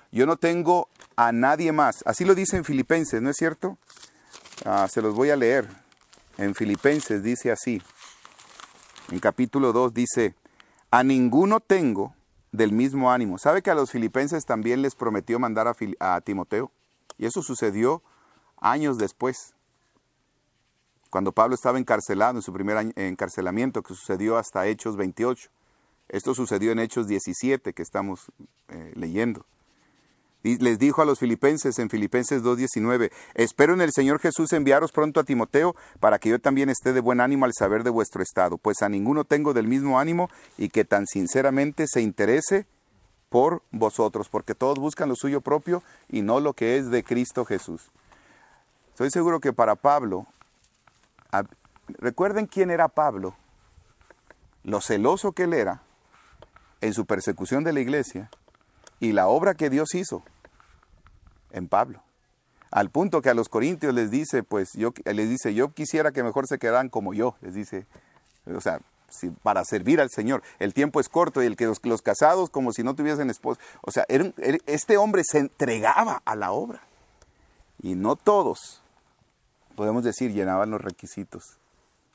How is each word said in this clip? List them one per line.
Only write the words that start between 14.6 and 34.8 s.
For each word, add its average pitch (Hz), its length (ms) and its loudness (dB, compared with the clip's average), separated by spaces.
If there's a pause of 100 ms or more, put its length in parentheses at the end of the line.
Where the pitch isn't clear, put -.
les 139 140 -2
prometió 113 420 -2
mandar 113 300 0
a 120 60 -2
Fil-, 104 260 -8
a 90 220 0
Timoteo? 104 500 -4 (460)
Y - 80 -6
eso 117 180 -4
sucedió 117 580 -2 (560)
años 139 400 0
después. 123 560 -4 (1600)
Cuando 95 240 0
Pablo 117 220 4
estaba 127 220 2
encarcelado, 113 640 0
en - 20 -10
su 95 100 -12
primer 98 260 -2
año, 110 180 -2
encarcelamiento, 95 880 -4
que 92 100 -14
sucedió 104 440 -2
hasta 98 300 -2
Hechos 107 300 -4
veintiocho. 107 520 -4 (600)
Esto 127 260 -4
sucedió 113 380 -2
en 117 60 -2
Hechos 113 280 -4
diecisiete, 101 680 -4
que 82 100 -10
estamos, 98 480 -8 (360)
eh, 80 280 -16
leyendo. 98 500 -4 (1000)
Y 120 140 0
les 117 220 2
dijo 143 220 4
a 151 40 4
los 143 140 2
filipenses 135 580 0
en 113 120 -2
Filipenses 120 520 -2
dos 123 160 2
diecinueve, 120 540 0 (240)
"Espero 143 380 4
en 185 80 2
el 156 120 2
Señor 139 260 2
Jesús 160 340 0
enviaros 151 380 4